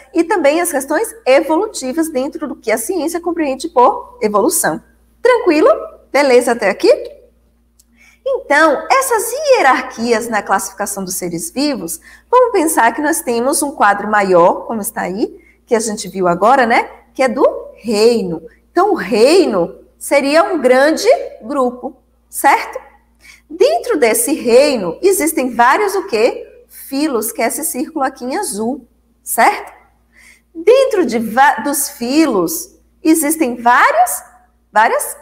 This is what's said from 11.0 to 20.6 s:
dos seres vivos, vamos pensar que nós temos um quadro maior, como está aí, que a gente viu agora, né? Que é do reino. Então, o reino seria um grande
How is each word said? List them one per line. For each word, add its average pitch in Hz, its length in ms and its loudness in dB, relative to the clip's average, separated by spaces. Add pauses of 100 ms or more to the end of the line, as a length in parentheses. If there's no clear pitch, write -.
dos 185 140 -8
seres 170 340 -8
vivos, 247 520 -6 (280)
vamos 494 220 4
pensar 311 420 2
que 302 80 -6
nós 302 200 -2
temos 247 420 -2
um 285 80 -4
quadro 202 380 0
maior, 196 580 2
como 226 140 -6
está 196 220 -8
aí, 190 380 -6 (240)
que - 80 -2
a 220 60 0
gente 214 300 -8
viu 185 180 -2
agora, 214 380 4
né? 262 240 0 (240)
Que 277 100 -2
é 262 60 2
do 262 160 0 (300)
reino. 208 720 0 (240)
Então, 392 220 2
o 349 40 2
reino 220 840 2 (180)
seria 285 460 0
um 392 160 -2
grande 269 480 2 (340)